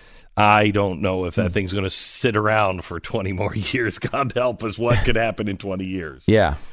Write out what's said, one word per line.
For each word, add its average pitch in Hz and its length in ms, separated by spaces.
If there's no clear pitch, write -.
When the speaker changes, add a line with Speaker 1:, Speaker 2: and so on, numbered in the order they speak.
Speaker 1:
I 104 340
don't 98 320
know 92 240
if 85 100
that 90 120
Speaker 2:
Hmm. 85 40
Speaker 1:
thing's 95 220
gonna 95 160
sit - 440
around 107 500
for 85 140
twenty 98 340
more 98 220
<laughs> 104 180
years. 117 260
God 127 360
help 120 300
us, 107 140
what 117 260
could 113 120
happen 110 320
in 98 100
twenty 95 260
years? 85 420
Speaker 2:
Yeah. 98 280